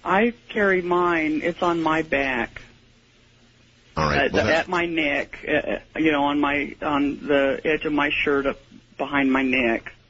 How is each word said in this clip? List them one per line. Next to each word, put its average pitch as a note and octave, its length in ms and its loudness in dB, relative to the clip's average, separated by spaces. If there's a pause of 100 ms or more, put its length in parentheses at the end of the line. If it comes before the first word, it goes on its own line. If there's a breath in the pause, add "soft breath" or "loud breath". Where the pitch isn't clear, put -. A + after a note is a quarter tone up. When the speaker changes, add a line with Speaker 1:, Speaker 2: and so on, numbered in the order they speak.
Speaker 1:
I G#3+ 300 2 (160)
carry G3 320 2
mine. F3 640 0
It's E3+ 180 -2
on E3+ 200 0
my D#3 200 2
back. C#3 600 -4 (1300)
Speaker 2:
All D#2 140 0
right. - 180 2
Speaker 1:
At, - 60 -2
Speaker 2:
Well, - 140 2
that's D#3+ 140 2
Speaker 1:
at - 80 -6
my F3 180 0
neck, D3+ 600 -2
uh, - 520 -4
you D#3 140 2
know, C#3+ 120 2
on C#3+ 160 0
my, C#3+ 400 -2
on C#3+ 460 -2
the C#3 380 2
edge D#3 200 0
of D#3 80 -2
my D3 180 0
shirt C#3 360 0
up C3 120 -4 (380)
behind C#3 340 0
my C3 120 2
neck. B2+ 500 0 (180)